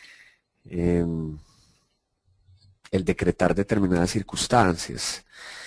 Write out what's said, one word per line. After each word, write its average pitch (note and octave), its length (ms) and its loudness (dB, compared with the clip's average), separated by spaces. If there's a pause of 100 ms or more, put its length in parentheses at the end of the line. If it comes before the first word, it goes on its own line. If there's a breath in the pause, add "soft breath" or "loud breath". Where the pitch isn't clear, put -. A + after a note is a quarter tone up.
(640 soft breath)
Em, E2+ 720 0 (1500)
el F#2+ 140 0
decretar F2 480 2
determinadas F#2 560 0
circunstancias. - 1120 0 (420 loud breath)